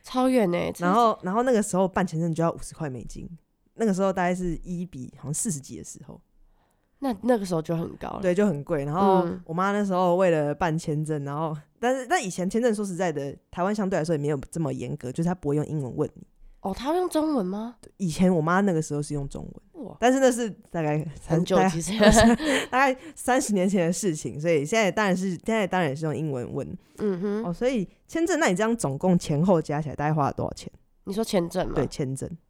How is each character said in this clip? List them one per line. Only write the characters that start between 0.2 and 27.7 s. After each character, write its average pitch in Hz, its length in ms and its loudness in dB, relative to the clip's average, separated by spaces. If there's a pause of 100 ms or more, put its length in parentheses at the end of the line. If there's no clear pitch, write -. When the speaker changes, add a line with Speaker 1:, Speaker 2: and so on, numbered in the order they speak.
Speaker 1:
远 233 240 4
欸， 175 200 -2
真 - 60 -12
是。 175 60 -4
Speaker 2:
然 180 100 4
后， 226 280 4
然 185 100 -4
后 226 120 0
那 262 80 2
个 214 100 4
时 180 160 -2
候 190 100 4
办 185 180 0
签 160 140 -4
证 170 140 0
就 165 100 0
要 170 80 2
五 - 60 -10
十 - 160 -12
块 156 160 -8
美 120 140 -10
金， - 260 -14 (460)
那 220 100 -2
个 196 80 2
时 180 80 0
候 190 100 4
大 185 120 0
概 180 100 2
是 180 300 -2
一 180 200 -6
比 131 340 -12
好 - 80 -16
像 143 80 -6
四 202 180 -4
十 143 80 -6
几 123 180 -14
的 - 60 -14
时 - 240 -18
候。 - 120 -20 (800)
Speaker 1:
那， 262 220 -2
那 240 160 4
个 196 80 -4
时 180 80 -2
候 160 80 0
就 165 160 -2
很 - 200 -6
高 - 120 -10
了。 - 140 -8
Speaker 2:
对， 180 100 4
就 208 140 4
很 143 160 -2
贵。 147 200 -2
然 147 120 -2
后 190 300 6
Speaker 1:
嗯。 180 200 -6
Speaker 2:
我 165 80 -8
妈 190 180 0
那 208 140 0
时 190 80 -2
候 180 220 4
为 185 160 4
了 147 240 2
办 165 200 0
签 156 300 -2
证， 151 180 -4
然 143 140 -6
后， 156 180 -4 (240)
但 254 160 0
是， 254 120 -8
但 330 160 0
以 185 80 -4
前 185 180 -4
签 220 100 0
证 240 140 4
说 208 100 -4
实 190 120 -6
在 175 160 0
的， 139 240 -6 (160)
台 180 100 -6
湾 202 140 0
相 202 120 -2
对 190 120 0
来 151 40 0
说 165 120 0
也 - 20 -2
没 143 120 -2
有 147 80 0 (120)
这 165 100 -8
么 139 140 -2
严 131 240 -6
格， 123 140 -8
就 170 100 -4
是 170 60 0
他 180 80 0
不 147 140 -6
会 147 60 0
用 151 120 0
英 156 120 -4
文 123 160 -6
问 151 200 -2
你。 - 100 -20 (360)
Speaker 1:
哦， 190 140 -4
他 247 160 -6
会 349 60 2
用 370 100 0
中 311 280 0
文 202 100 0
吗？ 214 300 -8 (220)
Speaker 2:
以 190 120 -2
前 180 260 4
我 156 60 4
妈 170 200 2
那 196 120 2
个 156 80 2
时 147 140 -6
候 147 60 -2
是 147 120 -6
用 143 160 -6
中 - 140 -12
文。 - 420 -16
Speaker 1:
哇。 - 140 -14
Speaker 2:
但 247 120 6
是 269 80 4
那 262 120 6
是 233 180 -2 (220)
大 170 100 -4
概 151 160 2 (240)
三-， 165 160 0
Speaker 1:
很 175 80 2
久 185 100 0 (140)
之 165 100 -2
前。 185 200 -4
Speaker 2:
大 208 100 8
概， 226 260 8 (140)
<laughs> 262 220 0
大 262 220 4
概 262 60 -6 (140)
三 254 260 2
十 233 140 0
年 190 160 4
前 180 160 2
的 175 80 2
事 180 220 -2
情， 143 260 -8
所 170 80 0
以 147 160 2
现 226 160 2
在 185 100 2
当 214 140 0
然 180 100 2
是， 190 140 -2
现 185 240 -4
在 208 140 0
当 180 120 0
然 156 120 2
也 135 40 -4
是 156 100 -6
用 143 120 -2
英 151 140 -2
文 120 200 -4
问。 135 260 -6 (200)
Speaker 1:
嗯 190 240 -4
哼。 208 240 -4
Speaker 2:
哦， 175 80 -4
所 240 160 -2
以 220 180 -2 (200)